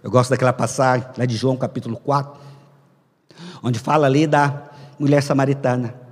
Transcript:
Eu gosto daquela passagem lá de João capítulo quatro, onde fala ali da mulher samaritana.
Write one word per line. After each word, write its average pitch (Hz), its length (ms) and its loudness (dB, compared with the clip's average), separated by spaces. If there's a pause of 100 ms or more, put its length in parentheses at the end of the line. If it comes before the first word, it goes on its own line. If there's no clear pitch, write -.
Eu - 100 -10
gosto 123 180 4
daquela 123 240 2
passagem 127 520 0 (120)
lá 123 80 -2
de 120 100 -2
João 127 220 -2
capítulo 120 400 -8
quatro, 139 420 -4 (1200)
onde 113 180 -2
fala 147 280 2
ali 147 200 4
da 143 420 0 (280)
mulher 143 240 4
samaritana. 135 720 0 (180)